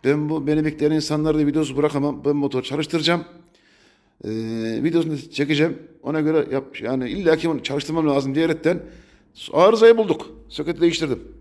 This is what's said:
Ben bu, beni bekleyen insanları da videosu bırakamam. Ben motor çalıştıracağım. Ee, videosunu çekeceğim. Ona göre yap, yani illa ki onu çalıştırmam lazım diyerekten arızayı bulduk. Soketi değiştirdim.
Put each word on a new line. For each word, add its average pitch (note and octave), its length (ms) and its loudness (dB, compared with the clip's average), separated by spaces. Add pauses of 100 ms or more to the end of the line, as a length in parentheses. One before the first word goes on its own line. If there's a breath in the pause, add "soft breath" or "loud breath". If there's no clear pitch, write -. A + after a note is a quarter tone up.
Ben D3 240 2
bu, D3+ 180 -4
beni D3+ 180 0
bekleyen D3+ 280 0
insanları D#3 460 0
da D3 80 2
videosu C#3+ 300 -2
bırakamam. C#3+ 480 -2
Ben D3 120 2
motor C#3 260 -2
çalıştıracağım. D#3+ 640 -2 (1000 soft breath)
Ee, - 40 -8 (540)
videosunu D#3+ 360 0
çekeceğim. D3 600 -2 (240)
Ona D#3 180 -2
göre D#3 320 2
yap, C3+ 280 -6
yani B2 300 -4
illa E3 260 2
ki E3 120 -2
onu D#3 140 -4
çalıştırmam D3+ 460 -2
lazım C3+ 260 0
diyerekten D#3+ 480 0 (720 loud breath)
arızayı A3 440 8
bulduk. G#3+ 340 -2 (180)
Soketi D#3 320 -8
değiştirdim. D#3+ 420 0 (180)